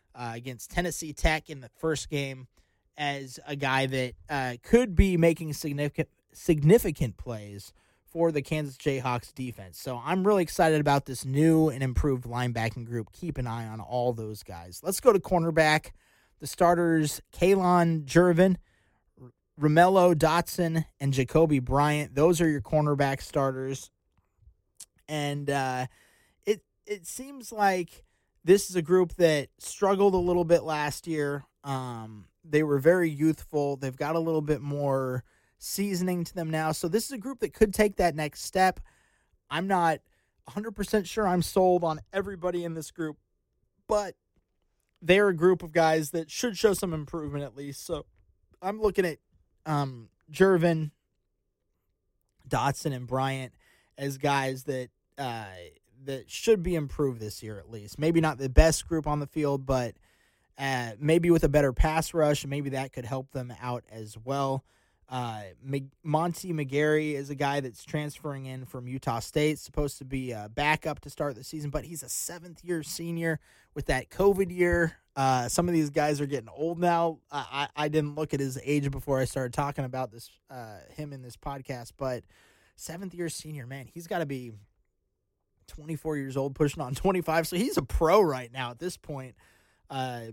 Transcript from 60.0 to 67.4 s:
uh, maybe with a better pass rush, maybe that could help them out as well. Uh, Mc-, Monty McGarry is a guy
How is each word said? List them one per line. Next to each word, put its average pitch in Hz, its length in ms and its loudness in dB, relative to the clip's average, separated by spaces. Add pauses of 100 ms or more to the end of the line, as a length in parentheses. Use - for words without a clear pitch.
uh, 127 440 -4
maybe 165 320 4
with 165 100 6
a 156 60 4
better 143 240 4
pass 160 420 2
rush, 151 320 2
maybe 139 240 -6
that 135 220 -6
could 127 120 -10
help 131 280 -8
them 123 280 -10
out 123 300 -6
as 110 260 -14
well. 135 480 -4 (440)
Uh, 117 340 -8 (200)
Mc-, 135 280 -6 (120)
Monty 165 500 -2
McGarry 151 640 2
is 139 160 -6
a 147 40 -6
guy 143 260 0